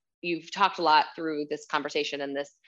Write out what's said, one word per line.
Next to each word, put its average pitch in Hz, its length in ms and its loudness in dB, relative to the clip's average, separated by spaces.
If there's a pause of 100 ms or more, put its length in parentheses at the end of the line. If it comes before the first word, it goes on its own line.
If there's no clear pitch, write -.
(220)
you've 165 300 -4
talked 185 280 0
a 175 40 -2
lot 151 220 6 (100)
through 156 340 -4
this 151 180 -8
conversation 147 520 -2
and 139 160 -6
this, 143 180 -6 (140)